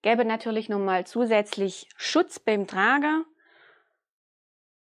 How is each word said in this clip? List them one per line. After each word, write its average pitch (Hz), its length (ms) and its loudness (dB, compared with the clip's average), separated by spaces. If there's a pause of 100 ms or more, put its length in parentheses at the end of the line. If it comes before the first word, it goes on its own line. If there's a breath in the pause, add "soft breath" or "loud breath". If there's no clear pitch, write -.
Gäbe 233 220 2
natürlich 220 440 -2
nochmal 196 380 0
zusätzlich 208 880 -2
Schutz - 420 0
beim 202 280 0
Tragen 302 580 0 (1700 soft breath)